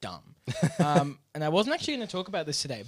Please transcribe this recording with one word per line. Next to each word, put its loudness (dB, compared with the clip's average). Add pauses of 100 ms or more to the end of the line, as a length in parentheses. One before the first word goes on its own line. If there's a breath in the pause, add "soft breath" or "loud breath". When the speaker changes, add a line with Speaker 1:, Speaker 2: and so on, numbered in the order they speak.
Speaker 1:
dumb. -12
Speaker 2:
<laughs> 0
Speaker 1:
Um, 4 (160)
and -4
I 0
wasn't 4
actually -4
gonna -6
talk -6
about -4
this -2
today, -6